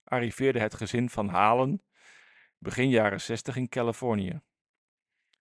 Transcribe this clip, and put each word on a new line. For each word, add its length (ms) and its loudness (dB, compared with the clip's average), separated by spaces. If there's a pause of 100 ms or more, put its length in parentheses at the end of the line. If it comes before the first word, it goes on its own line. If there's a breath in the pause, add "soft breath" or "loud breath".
arriveerde 560 0
het 140 -2
gezin 360 -2
Van 180 -4
Halen 560 2 (720 soft breath)
begin 300 -2
jaren 320 4
zestig 360 -6
in 120 -4
Californië. 720 -2 (1000)